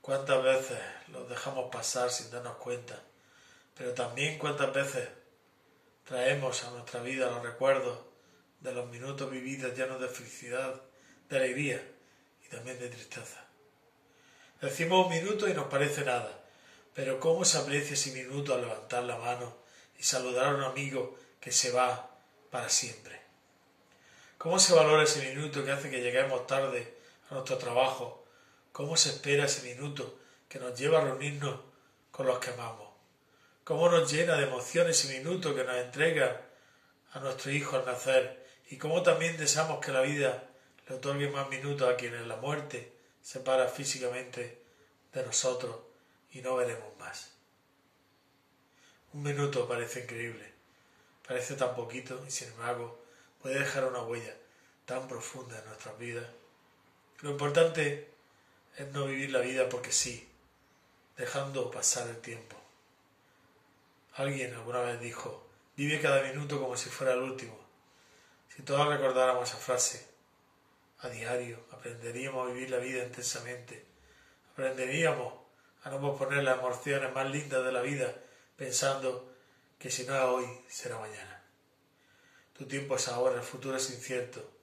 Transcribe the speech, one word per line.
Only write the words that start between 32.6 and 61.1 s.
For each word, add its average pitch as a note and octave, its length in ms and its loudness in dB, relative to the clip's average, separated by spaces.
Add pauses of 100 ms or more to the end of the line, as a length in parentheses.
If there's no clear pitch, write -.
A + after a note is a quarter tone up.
¿Cómo E3 240 4
nos E3 200 8
llena D#3+ 280 4
de C#3+ 80 4
emoción C3+ 440 2
ese C3+ 300 2
minuto D#3+ 380 0
que B2+ 80 0
nos B2 100 -2
entrega C#3 680 2 (720)
a - 40 -8
nuestro C3+ 320 -4
hijo C#3+ 240 0
al B2+ 100 2
nacer? B2+ 600 2 (240)
¿Y C#3 80 -14
cómo D#3+ 240 2
también D#3+ 340 4
deseamos D#3 480 2
que C#3 60 -4
la C3 120 4
vida C#3 460 2 (400)
le - 60 -8
otorgue C#3+ 360 -2
más C#3 180 -4
minutos C3+ 440 2
a A#2+ 40 4
quienes A#2+ 320 -6
la A2 80 -6
muerte C#3 560 -6 (280)
separa C3 460 2
físicamente B2+ 960 -4 (500)
de B2+ 140 -2
nosotros B2 540 0 (500)
y B2+ 120 -16
no B2+ 120 0
veremos A2+ 420 -2
más? - 360 -14 (1800)
Un C#3+ 100 -8
minuto C#3 420 0
parece A#2+ 380 -4
increíble, A#2 480 -8 (760)
parece B2+ 300 -4
tan B2 180 0
poquito B2+ 500 -8
y - 60 -14
sin A#2 200 -8
embargo A#2+ 520 -6 (380)
puede C3+ 200 -2
dejar C3+ 240 0
una B2 180 -2
huella A#2 320 -6 (500)
tan B2+ 220 -6
profunda A#2+ 500 -12
en G#2+ 100 -14
nuestras G#2+ 300 -14
vidas. A#2 300 -8 (920)
Lo D3 100 -6
importante D3 800 2 (680)
es C#3 120 -12
no C#3 180 -4
vivir C3+ 240 -4
la C3 80 2
vida B2+ 300 2
porque B2 240 -4
sí, - 360 0 (880)